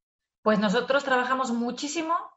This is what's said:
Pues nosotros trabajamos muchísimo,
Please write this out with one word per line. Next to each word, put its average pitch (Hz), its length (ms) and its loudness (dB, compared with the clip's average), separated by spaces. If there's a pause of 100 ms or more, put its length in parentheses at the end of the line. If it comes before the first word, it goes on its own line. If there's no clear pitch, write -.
(420)
Pues 214 180 4
nosotros 240 460 2
trabajamos 254 460 0
muchísimo, 285 600 -4 (240)